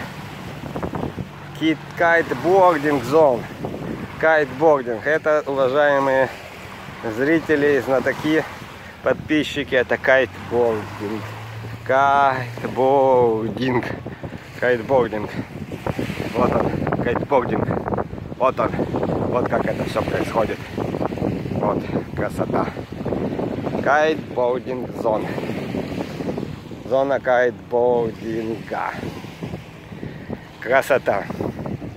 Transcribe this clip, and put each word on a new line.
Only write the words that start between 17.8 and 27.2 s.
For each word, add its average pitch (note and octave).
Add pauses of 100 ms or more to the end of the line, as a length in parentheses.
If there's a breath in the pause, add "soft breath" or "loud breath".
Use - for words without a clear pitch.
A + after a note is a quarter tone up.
Вот B2+
он. A2
Вот -
как A2+
это -
все -
происходит. - (920)
Вот, G2 (340)
красота. F#2 (1160)
Кайтбординг B2+ (100)
зона. G#2+ (1600)
Зона C3+